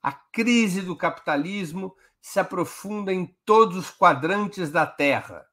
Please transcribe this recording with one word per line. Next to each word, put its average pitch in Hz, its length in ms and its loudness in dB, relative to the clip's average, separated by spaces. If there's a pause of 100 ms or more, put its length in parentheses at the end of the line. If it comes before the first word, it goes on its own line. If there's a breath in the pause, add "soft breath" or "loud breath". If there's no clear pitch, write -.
A 139 80 -2
crise 220 720 0
do 180 120 -8
capitalismo 175 1000 -4 (260 soft breath)
se - 180 -4
aprofunda 190 720 -4
em 185 320 -4
todos 214 320 6
os 185 140 -8
quadrantes 175 800 2
da 156 160 2
Terra 117 680 -2